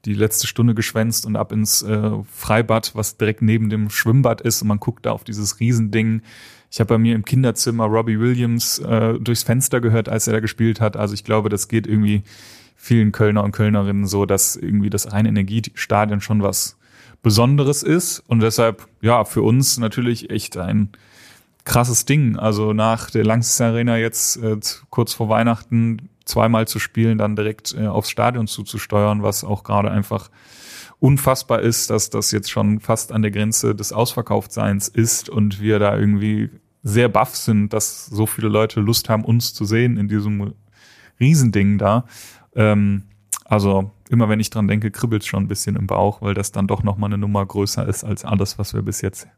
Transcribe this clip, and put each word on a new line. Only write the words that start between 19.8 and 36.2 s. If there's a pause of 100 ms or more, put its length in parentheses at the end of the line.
echt
ein (720)
krasses
Ding.
Also
nach
der
Lanxess
Arena
jetzt,
äh,
z-,
kurz
vor
Weihnachten (160)
zweimal
zu
spielen,
dann
direkt,
äh,
aufs
Stadion
zuzusteuern,
was
auch
gerade
einfach (680)
unfassbar
ist,
dass
das
jetzt
schon
fast
an
der
Grenze
des
Ausverkauftseins
ist
und
wir
da
irgendwie (340)